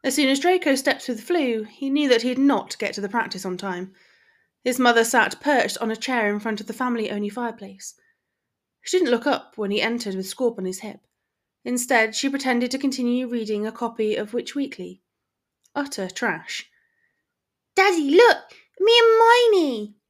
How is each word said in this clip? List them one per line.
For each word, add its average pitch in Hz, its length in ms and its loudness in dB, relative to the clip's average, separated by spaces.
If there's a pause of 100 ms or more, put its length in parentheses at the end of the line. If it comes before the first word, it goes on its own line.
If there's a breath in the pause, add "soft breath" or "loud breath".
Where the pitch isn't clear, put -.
As 269 140 -2
soon 285 120 2
as 269 120 2
Draco 349 340 2
stepped - 280 -2
through 247 120 -6
the 214 80 -10
flue, 254 400 0
he 269 260 -8
knew 285 200 0
that 233 140 4
he'd 254 160 -2
not 269 400 2
get - 160 -6
to 202 60 -8
the 196 80 -6
practice 202 360 -4
on 180 120 -4
time. 185 360 -8 (720 soft breath)
His 247 160 0
mother 233 240 6
sat 233 360 2
perched 269 380 2
on 220 140 -4
a 220 40 -4
chair 220 360 -2
in 208 80 -4
front 214 200 -6
of 214 60 -12
the 226 60 -10
family-only 220 560 -4
fireplace. 208 680 -10 (880)
She - 160 0
didn't 277 140 2
look 233 140 0
up - 300 -2
when 202 140 -4
he 208 100 -2
entered 226 360 -4
with 190 100 -6
Scorp 233 320 -4
on 190 60 -6
his 185 160 -6
hip. - 200 -14 (640)
Instead, 240 500 0
she 277 140 -2
pretended 254 420 0
to 262 80 -6
continue 254 480 -2
reading 214 400 -4
a 220 60 -6
copy 226 440 -4
of 214 180 -6
Witch 240 200 -6
Weekly. 185 460 -8 (760)
Utter 277 360 -6
trash. - 600 -6 (1040)
"Daddy, 349 360 2
look! 453 420 6 (260 soft breath)
Me 427 200 4
and 466 100 6
Hermione!" 440 840 4 (160)